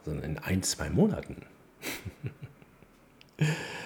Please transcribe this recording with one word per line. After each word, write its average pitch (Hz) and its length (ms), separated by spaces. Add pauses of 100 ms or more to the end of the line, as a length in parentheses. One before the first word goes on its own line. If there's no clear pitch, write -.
sondern 76 260
in - 80
ein, 92 240
zwei - 280
Monaten. 165 460 (2000)
<laughs> 156 80 (400)